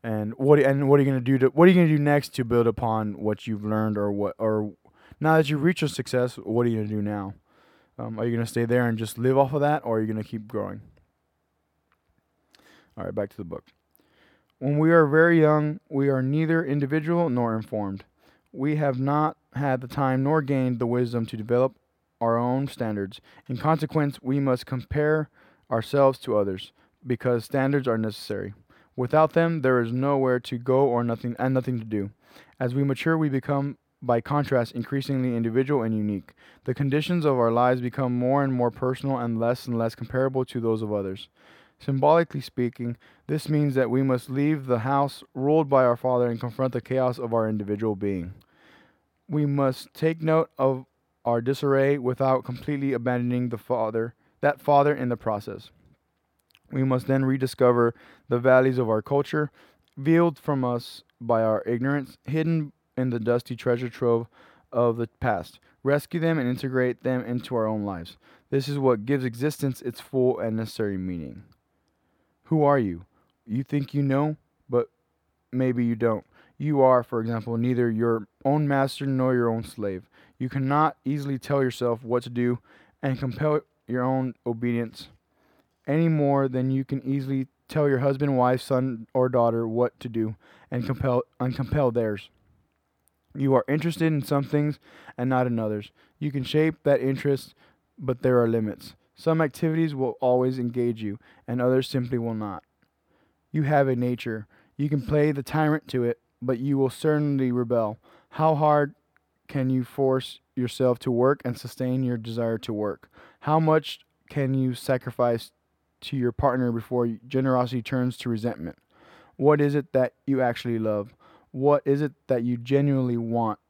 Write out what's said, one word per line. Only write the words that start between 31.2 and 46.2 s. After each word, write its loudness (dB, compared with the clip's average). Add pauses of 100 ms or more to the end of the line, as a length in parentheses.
and 0
nothing -2
to -8
do. -4 (500)
As -2
we 0
mature, 0
we 0
become, -2 (240)
by 2
contrast, 0
increasingly -2
individual 0
and -2
unique. -4 (320)
The -4
conditions -2
of 2
our 4
lives 2
become -4
more 2
and -2
more 0
personal -4
and -4
less -2
and -4
less -2
comparable -2
to -6
those 0
of -6
others. -6 (500)
Symbolically 2
speaking, -6 (300)
this -4
means 2
that 2
we 2
must 0
leave 0
the 0
house 0 (100)
ruled 2
by 6
our 4
father 0